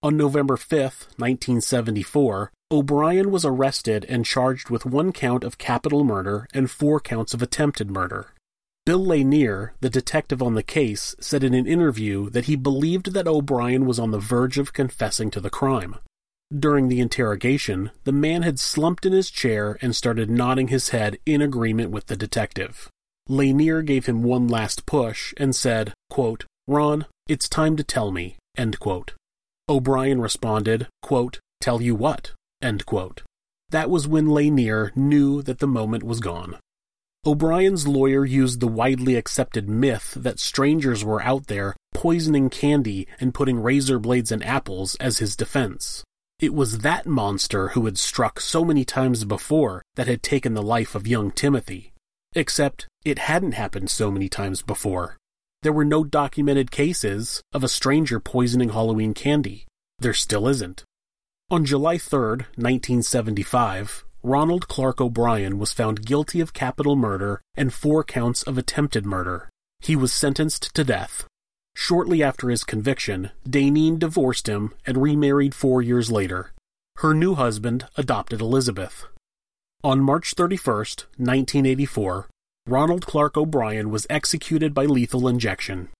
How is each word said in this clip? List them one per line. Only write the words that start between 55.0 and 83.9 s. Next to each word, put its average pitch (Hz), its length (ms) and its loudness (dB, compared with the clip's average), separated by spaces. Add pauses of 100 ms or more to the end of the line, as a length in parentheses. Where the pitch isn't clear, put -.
There 156 120 2
were 151 100 4
no 151 200 4
documented 143 680 0
cases 123 720 -2 (100)
of 139 100 -2
a 131 60 0
stranger 143 500 2
poisoning 123 520 0
Halloween 110 420 0
candy. 110 540 -2 (320)
There 123 160 0
still 107 340 0
isn't. 110 360 -2 (640)
On 165 160 2
July 143 320 2
third, 127 480 -2 (100)
nineteen 123 460 0
seventy-five, 107 1000 -2 (180)
Ronald 151 460 2
Clark 131 320 0
O'Brien 113 580 0
was 104 140 -4
found 107 340 -2
guilty 147 340 0
of 160 120 -2
capital 143 420 0
murder 101 460 -2 (160)
and 127 160 0
four 151 320 2
counts 120 380 -2
of 131 160 -2
attempted 123 480 -2
murder. 90 420 -4 (320)
He 156 160 0
was 131 160 2
sentenced - 640 -2
to 156 100 2
death. - 400 -4 (500)
Shortly 175 480 2
after 131 280 0
his 120 120 0
conviction, 107 680 -4 (180)
Daneen 147 500 4
divorced 160 480 0
him 104 280 -4 (120)
and 127 120 0
remarried 143 560 4
four 127 260 2
years 120 320 2
later. 92 400 -2 (460)
Her 156 160 4
new 175 200 4
husband 120 520 -2 (100)
adopted 113 460 -2
Elizabeth. 113 640 -2 (760)
On 135 180 4
March 135 340 2
thirty-first, 175 720 -2 (100)
nineteen 131 480 2
eighty-four, 113 640 0 (380)
Ronald 156 400 2
Clark 147 320 2
O'Brien 110 520 0